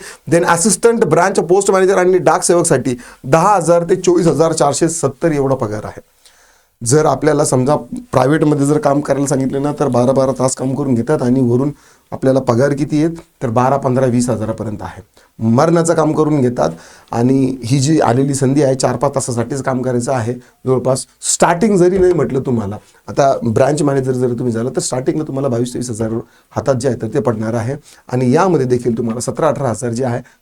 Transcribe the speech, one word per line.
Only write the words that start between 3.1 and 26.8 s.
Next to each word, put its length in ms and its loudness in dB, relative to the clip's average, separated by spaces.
दहा 300 4
हजार 280 2
ते 120 0
चोवीस 320 2
हजार 240 2
चारशे 380 0
सत्तर 420 -2
एवढा 240 0
पगार 280 -6
आहे. 180 -12
जर 200 2
आपल्याला 400 0
समजा 300 0
प्रायव्हेटमध्ये 540 2
जर 120 2
काम 240 0
करायला 260 -2
सांगितलं 340 -2
ना 180 -2
तर 80 0
बारा 240 2
बारा 200 2
तास 240 -2
काम 200 -4
करून 180 -2
घेतात 280 0
आणि 200 2
वरून 300 0
आपल्याला 280 0
पगार 340 2
किती 240 -2
आहेत 180 0
तर 60 -2
बारा, 280 2
पंधरा, 280 0
वीस 240 0
हजारापर्यंत 520 -6
आहे. 200 -14
मरणाचं 540 4
काम 200 0
करून 280 0
घेतात 280 0
आणि 440 2
ही 140 0
जी 200 2
आलेली 340 2
संधी 300 2
आहे 120 2
चार 200 -2
पाच 200 -2
तासासाठीच 480 -4
काम 180 -2
करायचं 300 -2
आहे. 220 -2
जवळपास 380 0
स्टार्टिंग 440 2
जरी 200 4
नाही 160 4
म्हटलं 260 -2
तुम्हाला, 380 -4
आता 360 2
ब्रांच 380 2
मॅनेजर 300 0
जर 160 0
तुम्ही 240 -2
झाला 180 -4
तर 100 -6
स्टार्टिंगला 440 -6
तुम्हाला 240 -4
बावीस 260 -2
तेवीस 160 -6
हजार 200 -6
हातात 240 -2
जे 120 -2